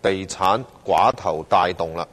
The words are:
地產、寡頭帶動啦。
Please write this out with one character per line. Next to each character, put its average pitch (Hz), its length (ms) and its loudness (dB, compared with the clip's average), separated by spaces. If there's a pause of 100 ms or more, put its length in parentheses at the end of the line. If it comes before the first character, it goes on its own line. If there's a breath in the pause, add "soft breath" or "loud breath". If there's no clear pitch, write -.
地 98 240 -2
產、 95 360 0 (220)
寡 95 280 4
頭 80 360 -6
帶 92 240 2
動 85 220 -6
啦。 82 180 -6